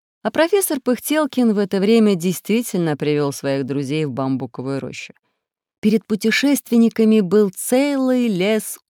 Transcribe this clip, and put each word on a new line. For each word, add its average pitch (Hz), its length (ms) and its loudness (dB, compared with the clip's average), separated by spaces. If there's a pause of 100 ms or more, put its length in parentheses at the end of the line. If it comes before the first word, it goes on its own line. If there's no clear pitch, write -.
(220)
А 220 80 -4
профессор 330 500 0
Пыхтелкин 254 720 0
в 196 60 0
это 202 200 -2
время 208 380 4
действительно 180 800 -2
привел 147 360 0
своих 139 320 -4
друзей 143 420 -4
в 143 40 -6
бамбуковую 135 680 -6
рощу. - 340 -14 (680)
Перед 214 260 0
путешественниками 226 1120 2
был 196 340 2
целый 262 720 0
лес 208 520 -2 (120)